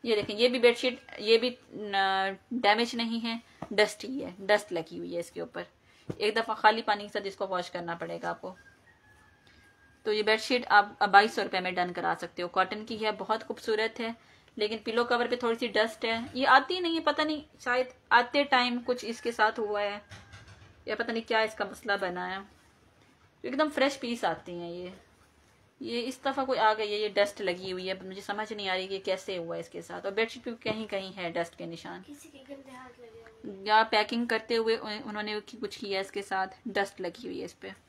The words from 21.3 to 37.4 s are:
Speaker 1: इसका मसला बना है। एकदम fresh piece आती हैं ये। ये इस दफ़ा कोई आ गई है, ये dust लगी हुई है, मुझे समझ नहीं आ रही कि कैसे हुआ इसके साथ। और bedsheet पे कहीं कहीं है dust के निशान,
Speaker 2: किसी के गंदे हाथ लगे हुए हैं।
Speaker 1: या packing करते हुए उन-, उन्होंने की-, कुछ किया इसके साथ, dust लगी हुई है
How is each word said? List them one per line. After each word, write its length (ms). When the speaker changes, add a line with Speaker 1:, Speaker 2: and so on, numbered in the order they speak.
Speaker 1:
इसका 220
मसला 320
बना 300
है। 160
एकदम 260
fresh 280
piece 280
आती 260
हैं 200
ये। 220
ये 200
इस 220
दफ़ा 200
कोई 140
आ 160
गई 180
है, 80
ये 120
dust 300
लगी 300
हुई 160
है, 160
मुझे 180
समझ 320
नहीं 160
आ 40
रही 140
कि 140
कैसे 360
हुआ 200
इसके 240
साथ। 200
और 120
bedsheet 300
पे 80
कहीं 240
कहीं 260
है 200
dust 220
के 100
निशान, 360
Speaker 2:
किसी 280
के 160
गंदे 260
हाथ 200
लगे 320
हुए 80
हैं। 140
Speaker 1:
या 200
packing 420
करते 280
हुए 220
उन-, 260
उन्होंने 380
की-, 180
कुछ 180
किया 240
इसके 220
साथ, 240
dust 320
लगी 260
हुई 120
है 60